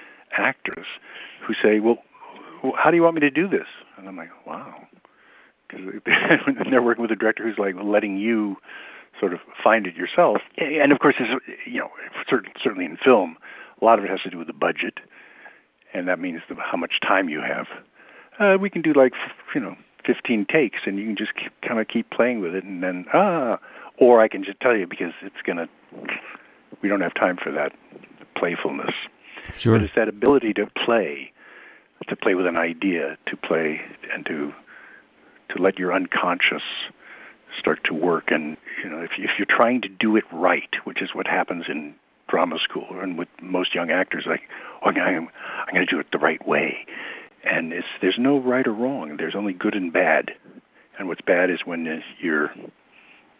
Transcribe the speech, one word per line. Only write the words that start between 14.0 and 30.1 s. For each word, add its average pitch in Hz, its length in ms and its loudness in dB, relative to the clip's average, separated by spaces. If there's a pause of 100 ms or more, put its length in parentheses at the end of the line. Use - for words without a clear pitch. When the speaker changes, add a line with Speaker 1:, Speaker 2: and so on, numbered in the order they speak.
Speaker 1:
it 92 60 -4
has 95 100 -4
to 98 80 -8
do 90 80 -10
with 82 100 -10
the 80 60 -12
budget, - 460 -2 (960)
and 90 140 -4
that 90 120 -2
means 82 300 -6
the, - 60 -10
how - 220 -6
much 85 240 -4
time 95 280 2
you 76 120 -4
have. - 260 -6 (720)
Uh, 202 200 6
we 196 100 0
can 175 120 -2
do, 156 120 4
like, 131 200 8
f-, - 180 -10 (240)
you 139 60 0
know, 92 140 -8 (300)
fifteen 117 400 0
takes, - 400 2
and 98 140 -2
you 104 60 -6
can 110 100 -2
just 104 200 -4
k-, - 140 -10 (120)
kinda 110 240 -2
keep - 260 -2
playing 120 300 2
with 87 140 -2
it, 92 80 -2
and 92 200 -8
then, 90 300 -4
ah, 160 440 2 (400)
or 120 240 10
I 110 60 8
can 98 160 -4
just 98 160 -8
tell 123 160 4
you 95 120 0
because 87 340 -8
it's - 220 -14
gonna, 85 260 -4 (1120)
we 101 80 0
don't 98 120 2
have 85 120 -2
time 92 240 2
for - 140 -6
that 71 200 -2 (640)
playfulness. - 580 -2 (640)
Speaker 2:
Sure. 113 200 6
Speaker 1:
But 107 80 4
it's - 100 -10
that 113 120 4
ability 117 480 4